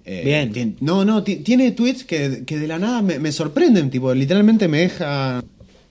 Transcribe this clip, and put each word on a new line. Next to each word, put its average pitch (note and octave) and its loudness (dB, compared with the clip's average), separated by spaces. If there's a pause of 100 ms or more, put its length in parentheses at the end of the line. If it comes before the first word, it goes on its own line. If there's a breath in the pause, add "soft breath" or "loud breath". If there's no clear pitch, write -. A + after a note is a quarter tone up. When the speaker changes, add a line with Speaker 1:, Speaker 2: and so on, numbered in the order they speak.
Speaker 1:
Eh, F#2 -10
Speaker 2:
Bien. C#3 0
Speaker 1:
tien-, A2+ -4
no, F3+ 0
no, G#3+ 2
ti-, G3 -4
tiene B3 2
tweets B3 -2
que, C#3 -4
que D3+ -6
de D3+ -4
la D#3+ -6
nada A#3 -2
me, G#3 -2
me D4+ -2
sorprenden, F3 2
tipo, C3 -2
literalmente G3+ 4
me D3+ 2
deja, C#3+ -2 (480 soft breath)